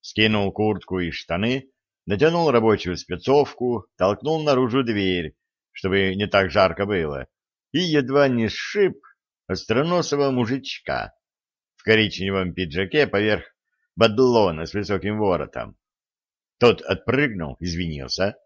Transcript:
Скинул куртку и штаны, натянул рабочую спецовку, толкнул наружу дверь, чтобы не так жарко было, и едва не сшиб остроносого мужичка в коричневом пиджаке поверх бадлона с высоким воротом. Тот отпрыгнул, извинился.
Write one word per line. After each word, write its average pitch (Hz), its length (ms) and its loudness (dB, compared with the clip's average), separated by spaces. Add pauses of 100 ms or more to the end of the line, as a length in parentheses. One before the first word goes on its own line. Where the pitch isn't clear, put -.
Скинул 107 520 0
куртку 98 480 -2
и 85 100 -4
штаны, 113 600 -4 (360)
натянул 160 440 2
рабочую 110 460 2
спецовку, 123 920 -2 (100)
толкнул 131 460 0
наружу 131 400 2
дверь, 95 540 -2 (360)
чтобы 95 420 0
не 101 120 -2
так 95 240 2
жарко 98 360 2
было, 76 400 -2 (460)
и 143 60 -2
едва 143 500 2
не 117 200 0
сшиб 196 480 -2 (500)
остроносого 143 840 0
мужичка 120 840 -4 (640)
в - 60 -20
коричневом 95 720 0
пиджаке 92 520 -2
поверх 104 380 0 (520)
бадлона 110 680 2
с 82 80 -12
высоким 101 460 -4
воротом. 80 580 -4 (800)
Тот 196 220 4
отпрыгнул, 110 800 -4
извинился. 85 840 -6